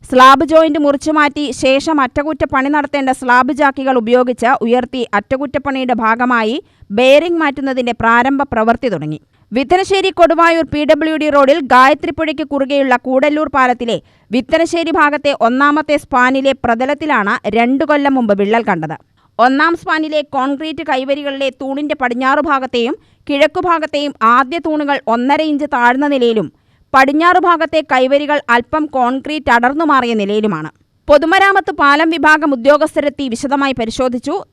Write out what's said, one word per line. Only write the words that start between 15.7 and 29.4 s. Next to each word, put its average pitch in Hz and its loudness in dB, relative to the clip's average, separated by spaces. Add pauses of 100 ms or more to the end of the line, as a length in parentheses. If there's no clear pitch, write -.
സ്പാനിലെ 262 0 (120)
പ്രതലത്തിലാണ് 247 -2 (240)
രണ്ടു 262 0
കൊല്ലം 285 2
മുമ്പ് 220 0
വിള്ളൽ 214 0
കണ്ടത്. 160 -6 (480)
ഒന്നാം 302 2
സ്പാനിലെ 311 -4 (140)
കോൺക്രീറ്റ് 285 -6
കൈവരികളിലെ 277 -4 (120)
തൂണിന്റെ 285 -6
പടിഞ്ഞാറു 262 -2
ഭാഗത്തെയും 254 -2 (360)
കിഴക്കു 302 0
ഭാഗത്തെയും 302 -4 (220)
ആദ്യ 269 0
തൂണുകൾ 294 -2 (160)
ഒന്നര 277 0 (100)
ഇഞ്ച് 294 -2
താഴ്ന്ന 247 2
നിലയിലും 233 0 (480)
പടിഞ്ഞാറു 302 4
ഭാഗത്തെ 320 0 (120)
കൈവരികൾ 285 0 (180)
അല്പം 302 -2 (120)
കോൺക്രീറ്റ് 262 -2